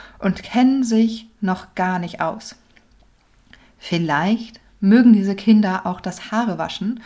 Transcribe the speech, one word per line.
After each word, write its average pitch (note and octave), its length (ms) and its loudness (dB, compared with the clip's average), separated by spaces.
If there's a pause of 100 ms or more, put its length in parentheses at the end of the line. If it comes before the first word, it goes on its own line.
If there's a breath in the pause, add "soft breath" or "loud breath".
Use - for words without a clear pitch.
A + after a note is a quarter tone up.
(180 loud breath)
und - 240 0
kennen C4 420 2
sich A3+ 440 0 (140)
noch F#3 340 -6
gar F#3 240 -2
nicht E3+ 220 -10
aus. - 340 -8 (1200 soft breath)
Vielleicht E3+ 840 -4 (200)
mögen A3+ 340 6
diese G3 220 2
Kinder G3+ 500 2
auch F#3 160 -8
das - 300 -12
Haarewaschen G#3+ 760 -6